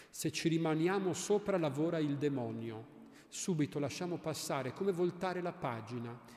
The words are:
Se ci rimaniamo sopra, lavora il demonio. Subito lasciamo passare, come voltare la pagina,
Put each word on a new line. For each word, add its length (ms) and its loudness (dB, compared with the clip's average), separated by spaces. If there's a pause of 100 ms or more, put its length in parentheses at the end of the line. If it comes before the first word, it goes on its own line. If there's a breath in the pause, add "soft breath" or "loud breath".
Se 220 -4
ci 180 0
rimaniamo 680 4
sopra, 440 2
lavora 400 2
il 180 2
demonio. 760 -2 (360 loud breath)
Subito 540 0
lasciamo 380 -2
passare, 540 -2
come 200 0
voltare 480 0
la 100 -2
pagina, 680 -4 (200 loud breath)